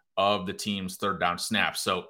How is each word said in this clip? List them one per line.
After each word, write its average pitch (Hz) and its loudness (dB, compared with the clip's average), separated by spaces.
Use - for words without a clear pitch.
of 98 4
the 95 -4
team's 95 -6
third 98 -2
down 87 2
snaps. 95 0
So 92 0